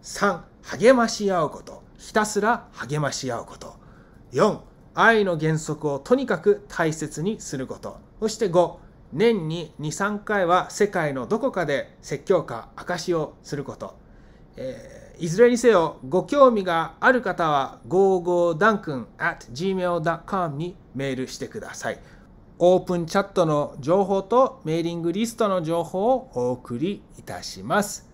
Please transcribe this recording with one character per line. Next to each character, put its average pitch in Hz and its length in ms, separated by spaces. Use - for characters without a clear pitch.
三、 190 440
励 220 340
ま 233 120
し 202 220
合 175 140
う 139 60
こ - 120
と。 - 200
ひ - 160
た 214 100
す 208 160
ら 226 300
励 147 320
ま 135 80
し 127 220
合 113 80
う - 40
こ - 140
と。 - 160
四、 170 320
愛 208 300
の 180 120
原 156 220
則 151 320
を 139 80
と - 160
に 269 120
か 190 120
く 202 300
大 165 240
切 151 320
に 214 160
す - 180
る 131 80
こ 110 140
と。 101 180
そ 214 80
し 214 80
て 220 120
五、 170 300
年 190 360
に 165 320
二、 151 100
三 208 300
回 202 260
は 180 240
世 - 160
界 165 260
の 131 140
ど 214 140
こ 262 100
か 175 160
で 139 340
説 - 260
教 175 180
か 110 320
証 170 300
し 180 80
を 156 280
す - 140
る 139 80
こ 113 100
と。 101 220
え - 640
ー、 160 60
い 175 40
ず 185 140
れ 240 80
に 240 80
せ 240 120
よ、 165 260
ご 175 140
興 277 300
味 208 100
が 165 380
あ 233 100
る 254 120
方 175 260
は、 139 400
五 190 320
五 175 340
ダ 170 180
ン 202 80
ク 131 280
ア 165 120
ッ 156 80
ト - 120
ジ 170 220
ー - 20
メ 180 140
ー 175 100
ル 156 60
ド 165 80
ッ 165 60
ト 185 280
コ - 20
ム 139 100
に 180 180
メ 135 180
ー 127 40
ル 127 100
し - 120
て 120 100
く - 100
だ - 160
さ - 160
い。 - 80
オ 180 180
ー - 20
プ 180 180
ン 170 80
チ 160 100
ャ 196 60
ッ 196 100
ト 175 140
の 147 320
情 170 260
報 196 180
と 240 420
メ 160 160
ー - 20
リ 170 120
ン 170 80
グ 165 100
リ 214 140
ス 226 100
ト 220 120
の 185 140
情 165 220
報 190 280
を - 220
お 123 180
送 123 260
り 185 240
い - 60
た - 200
し - 200
ま 175 220
す。 - 300